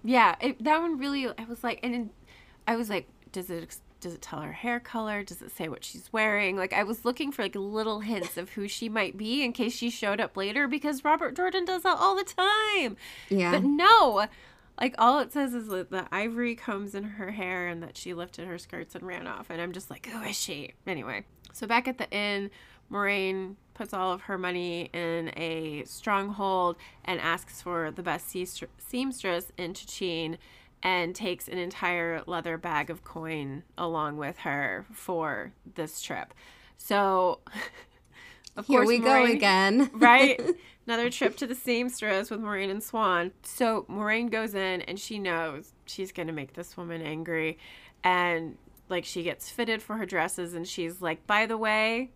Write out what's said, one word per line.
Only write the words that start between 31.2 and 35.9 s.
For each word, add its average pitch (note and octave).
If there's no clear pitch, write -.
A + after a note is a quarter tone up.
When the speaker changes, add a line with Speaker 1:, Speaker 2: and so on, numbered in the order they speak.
Speaker 1:
an F3+
entire F3
leather E3
bag D#3
of D#3+
coin D#3
along D#3
with D3+
her C#3+
for D#3+
this D#3+